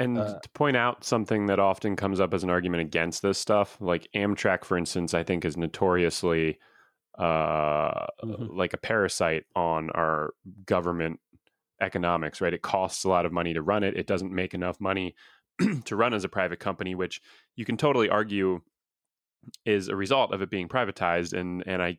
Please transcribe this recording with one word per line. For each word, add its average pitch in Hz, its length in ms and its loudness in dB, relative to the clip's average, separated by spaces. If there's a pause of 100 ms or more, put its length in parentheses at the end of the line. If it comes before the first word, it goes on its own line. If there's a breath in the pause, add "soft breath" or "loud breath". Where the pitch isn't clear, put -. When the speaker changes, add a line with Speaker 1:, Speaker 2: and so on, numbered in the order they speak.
Speaker 1:
and 123 180 0
Speaker 2:
Uh, 104 220 -4
Speaker 1:
to - 100 -18
point 143 260 2
out 120 280 0
something 107 420 2
that 98 140 4
often 98 340 2
comes 98 240 0
up 92 160 2
as 90 80 0
an 92 80 0
argument 87 300 2
against 82 420 -2
this 98 160 2
stuff, 104 420 2
like, 87 320 -2
Amtrak, 101 520 0
for 92 120 0
instance, 87 380 -2
I 85 80 2
think 87 220 -2
is 82 120 -2
notoriously 85 1000 2 (600 soft breath)
uh, 78 880 0 (180)
Speaker 2:
Mm-hmm. 107 320 -8
Speaker 1:
like 92 160 0
a - 60 -8
parasite 90 680 0 (120)
on 82 340 0
our 80 440 0 (300)
government 85 560 0 (600)
economics, 87 600 0
right? 87 140 0
It 82 80 -8
costs - 420 -2
a 95 40 0
lot 87 180 4
of 80 60 -2
money 87 220 0
to 80 80 -2
run 101 200 2
it. 98 140 0
It 92 100 -4
doesn't 92 260 -2
make 92 220 -4
enough 90 260 -4
money 95 340 -2 (360 soft breath)
<clears throat> 180 340 -2
to 107 120 -6
run 117 180 2
as 98 100 -2
a 95 40 -4
private 90 320 -2
company, 92 340 -6
which 90 260 -6 (360 soft breath)
you 117 80 -8
can 113 120 -4
totally 123 320 4
argue 98 520 0 (1040)
is 101 240 0
a 101 80 -2
result 107 360 2
of 98 80 -4
it 95 100 -4
being 90 180 -4
privatized, 90 680 0
and, 90 280 -6
and 92 160 -2
I 87 160 -2